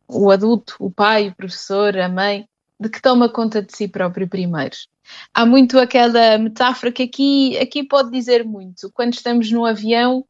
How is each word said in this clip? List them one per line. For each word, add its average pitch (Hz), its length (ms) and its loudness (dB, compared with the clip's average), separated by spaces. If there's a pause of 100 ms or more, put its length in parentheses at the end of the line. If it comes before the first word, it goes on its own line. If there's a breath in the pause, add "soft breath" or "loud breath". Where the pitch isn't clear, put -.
o 196 240 2
adulto, 208 480 2
o 196 140 -8
pai, 208 380 0
o 180 40 -16
professor, 196 640 -4
a 180 100 -2
mãe, 202 380 -4 (320)
de 214 100 -8
que - 140 -10
toma 240 260 2
conta 226 320 -4
de - 160 -14
si 208 120 -6
próprio 185 400 -6
primeiro. 175 480 -6 (560 loud breath)
Há 233 120 2
muito 254 340 6
aquela 240 600 4
metáfora 240 520 -2
que 240 120 -6
aqui, 269 560 0
aqui 269 240 -4
pode 277 280 0
dizer 240 340 0
muito. 190 480 -14
Quando 240 200 -2
estamos 240 380 -2
no 233 140 0
avião 233 640 0